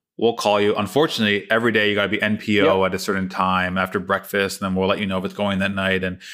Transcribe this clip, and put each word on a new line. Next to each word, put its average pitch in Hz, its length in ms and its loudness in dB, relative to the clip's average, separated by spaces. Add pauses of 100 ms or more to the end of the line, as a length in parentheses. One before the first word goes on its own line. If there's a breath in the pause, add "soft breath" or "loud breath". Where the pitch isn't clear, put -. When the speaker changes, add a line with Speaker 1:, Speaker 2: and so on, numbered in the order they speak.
(200)
Speaker 1:
We'll 110 160 2
call 104 260 2
you." 104 140 2
Unfortunately, 107 720 0
every 117 220 2
day 107 180 2
you 104 60 0
gotta 101 140 0
be 98 120 -2
N 107 160 0
P 104 240 2
O 95 200 4
Speaker 2:
Yeah. 95 40 4
Speaker 1:
at 92 80 -2
a 92 60 -4
certain 95 280 -2
time 92 480 0
after 95 240 -2
breakfast, 95 640 -2
and 98 80 -2
then 92 60 -2
we'll 95 120 2
let 101 120 0
you 101 80 -2
know 95 100 -2
if 92 80 -4
it's 92 80 -10
going 101 240 -2
that 98 160 -2
night 95 300 0
and 92 160 -6 (140)